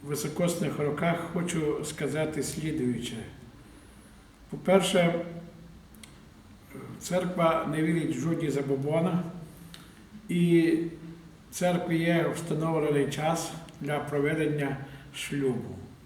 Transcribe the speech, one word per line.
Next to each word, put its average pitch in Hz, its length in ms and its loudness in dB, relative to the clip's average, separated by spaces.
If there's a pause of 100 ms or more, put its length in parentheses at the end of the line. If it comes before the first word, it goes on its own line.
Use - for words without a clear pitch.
високосних 151 720 -2
роках, 165 400 0 (140)
хочу 165 520 0
сказати 147 580 -2
слідуюче. 123 720 -2 (1300)
По-перше, 175 760 4 (1700)
церква 175 720 2
не 156 120 0
вірить 160 320 0
в 127 40 -4
жодні 151 300 0
забобони, 139 640 0 (1160)
і 170 440 6 (800)
в - 20 -18
церкві 175 460 2
є 170 260 4 (100)
встановлений 151 760 2
час 156 400 0 (300)
для 147 180 0
проведення 147 800 2 (380)
шлюбу. 117 600 -2 (300)